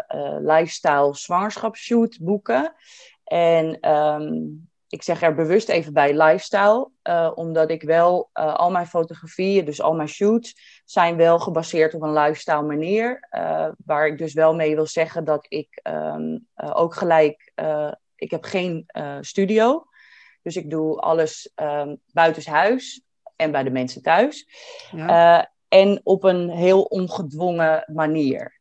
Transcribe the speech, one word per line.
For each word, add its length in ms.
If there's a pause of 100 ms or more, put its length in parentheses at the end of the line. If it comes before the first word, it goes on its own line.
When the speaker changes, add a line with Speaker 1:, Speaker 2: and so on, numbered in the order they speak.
Speaker 1:
eh, 340
lifestyle 760
zwangerschapsshoot 1040
boeken. 540 (500)
En, 560
ehm, 520 (560)
ik 140
zeg 200
er 120
bewust 340
even 240
bij 240
lifestyle, 720 (140)
eh, 320
omdat 360
ik 120
wel, 500
eh, 220
al 160
mijn 160
fotografieën, 800
dus 180
al 120
mijn 140
shoots, 760
zijn 320
wel 220
gebaseerd 560
op 80
een 100
lifestyle 500
manier. 680
Eh, 380 (160)
waar 220
ik 120
dus 140
wel 220
mee 200
wil 120
zeggen 380
dat 240
ik, 340
ehm, 560 (160)
eh, 200
ook 200
gelijk, 600
eh, 380 (260)
ik 120
heb 140
geen, 420
eh, 340
studio. 640 (580)
Dus 140
ik 140
doe 300
alles, 540
ehm, 400 (180)
buitenshuis 880 (340)
en 140
bij 120
de 80
mensen 320
thuis. 460 (480)
Speaker 2:
Ja. 440
Speaker 1:
Eh, 40 (360)
en 220
op 220
een 260
heel 320
ongedwongen 1120
manier. 680